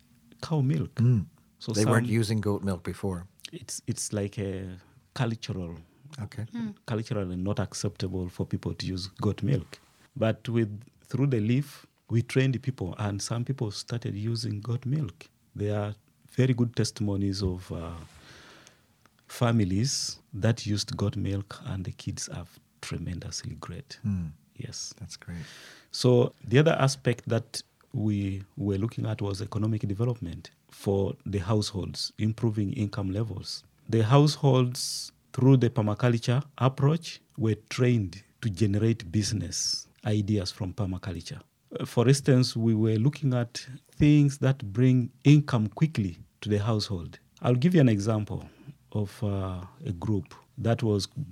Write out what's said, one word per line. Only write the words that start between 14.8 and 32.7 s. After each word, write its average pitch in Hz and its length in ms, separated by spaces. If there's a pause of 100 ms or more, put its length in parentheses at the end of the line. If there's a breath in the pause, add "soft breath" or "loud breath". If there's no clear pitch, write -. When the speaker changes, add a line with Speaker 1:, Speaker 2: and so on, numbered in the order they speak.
Speaker 1:
milk. 131 420 (280)
There 104 220
are 104 180 (420)
very 127 160
good 117 220
testimonies 101 640
of, 92 300
uh, 85 200 (1400 loud breath)
families 113 920 (140)
that 110 320
used 101 300
goat 101 200
milk, 98 500
and 95 200
the - 60
kids - 420
have - 160 (320)
tremendously - 800
great. - 460
Speaker 2:
Mm. 90 260 (260)
Speaker 1:
Yes. - 420
Speaker 2:
That's - 180
great. 87 200 (540 loud breath)
Speaker 1:
So 123 420 (140)
the 113 120
other 156 200
aspect - 480
that 113 340 (320)
we 101 500 (140)
were 101 200
looking 113 280
at 110 160
was 101 200
economic 107 460
development 98 640 (180)
for 98 440 (120)
the 98 140
households, 95 800
improving 107 540